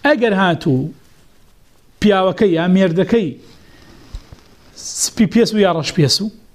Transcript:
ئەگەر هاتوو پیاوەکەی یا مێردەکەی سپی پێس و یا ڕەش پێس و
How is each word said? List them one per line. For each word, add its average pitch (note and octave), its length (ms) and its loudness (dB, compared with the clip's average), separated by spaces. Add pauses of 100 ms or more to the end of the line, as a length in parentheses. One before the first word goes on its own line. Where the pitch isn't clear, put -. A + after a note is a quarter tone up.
ئەگەر A#3 360 2
هاتوو D3+ 480 0 (1120)
پیاوەکەی F#3+ 560 2
یا E3 80 -2 (100)
مێردەکەی F#3 540 0 (1500)
سپی - 580 -4
پێس A3+ 200 2
و G#3+ 120 -2
یا F3+ 120 2
ڕەش D3+ 200 -6
پێس C#3+ 240 2
و G#3+ 100 -6 (240)